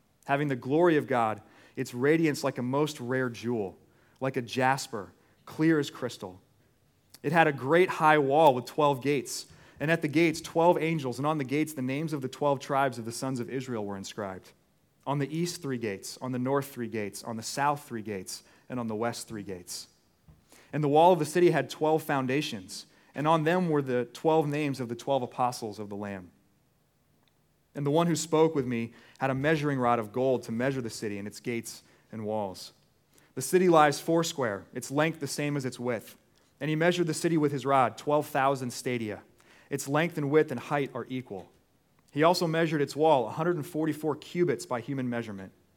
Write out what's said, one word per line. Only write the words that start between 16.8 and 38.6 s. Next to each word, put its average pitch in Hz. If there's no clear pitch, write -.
gates, 104
on 113
the 113
south 143
three 113
gates, 98
and 127
on 117
the 110
west 117
three 110
gates. 92
And 147
the 147
wall 160
of 170
the 151
city 175
had 139
twelve 156
foundations, 131
and 143
on 160
them 175
were 147
the 123
twelve 160
names 143
of 120
the 120
twelve 131
apostles 120
of 107
the 104
Lamb. 101
And 143
the 143
one 165
who 170
spoke 160
with 135
me 117
had 135
a 131
measuring 143
rod 120
of 107
gold 127
to 117
measure 131
the 113
city 104
and 101
its -
gates 120
and 110
walls. 104
The 131
city 185
lies 151
foursquare, 139
its 123
length 156
the 143
same 147
as 135
its 123
width. 120
And 143
he 156
measured 170
the 156
city 165
with 147
his 135
rod, 131
twelve 147
thousand 131